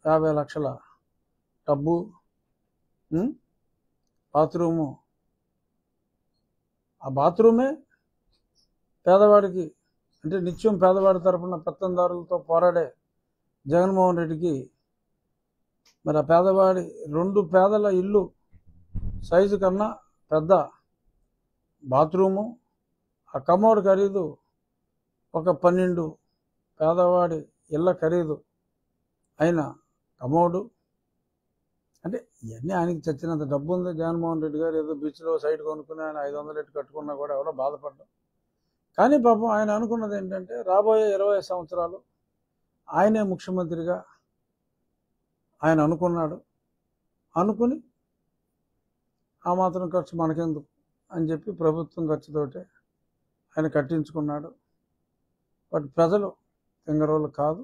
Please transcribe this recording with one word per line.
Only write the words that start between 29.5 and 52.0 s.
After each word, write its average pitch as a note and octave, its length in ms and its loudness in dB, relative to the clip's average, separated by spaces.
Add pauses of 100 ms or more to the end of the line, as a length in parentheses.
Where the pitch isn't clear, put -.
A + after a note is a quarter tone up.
కమోడు. E3+ 380 0 (1400)
అంటే G3+ 140 -8 (280)
ఇవన్నీ A2+ 340 -8
ఆయనకి E3+ 260 -2
చచ్చినంత D#3 380 -4 (100)
డబ్బు C#3+ 220 -4
ఉంది. F3+ 240 -4
జగన్మోహన్ E3 440 -4
రెడ్డి D3+ 200 -6
గారు E3 180 -2
ఏదో D#3 200 -6
బీచ్లో D#3 300 -6 (120)
సైట్ D3+ 240 -2
కొనుక్కుని D#3 380 -10
ఆయన D3+ 200 -8
ఐదు C#3+ 140 -8
వందలు D3+ 220 -10
ఎట్టు D3 160 -18
కట్టుకున్నా D3 440 -12
కూడా D3 160 -8
ఎవడో D3 140 -6 (100)
బాధపడ్డం. C#3+ 460 -8 (880)
కానీ B3+ 280 4
పాపం A3+ 300 4
ఆయన G#3+ 220 0
అనుకున్నది A3 420 -6
ఏంటంటే F#3+ 360 -10 (140)
రాబోయే G#3+ 460 4
ఇరవై G3 240 2 (100)
సంవత్సరాలు F3 500 -6 (960)
ఆయనే G#3+ 340 4
ముఖ్యమంత్రిగా F3 640 -6 (1600)
ఆయన D#3 260 2
అనుకున్నాడు. E3+ 500 -2 (1000)
అనుకుని G#3+ 440 0 (1600)
ఆ F3 180 -2
మాత్రం F3+ 340 -2
ఖర్చు F3 260 -4
మనకెందుకు D#3+ 480 -4 (420)
అని E3 200 -2
చెప్పి D#3+ 180 -6 (140)
ప్రభుత్వం D#3+ 400 -2 (100)